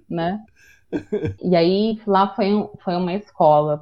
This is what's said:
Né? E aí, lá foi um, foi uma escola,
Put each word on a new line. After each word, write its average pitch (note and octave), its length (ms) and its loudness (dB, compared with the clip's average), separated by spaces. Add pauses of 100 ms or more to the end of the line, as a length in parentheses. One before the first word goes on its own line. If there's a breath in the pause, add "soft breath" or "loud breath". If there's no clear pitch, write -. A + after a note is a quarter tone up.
Né? E3+ 320 -4 (1000 soft breath)
E F3+ 160 0
aí, G3+ 500 2
lá G3 280 2
foi G3+ 200 0
um, G#3 140 -2 (160)
foi F3+ 120 -4
uma F3+ 180 -2
escola, D3+ 680 2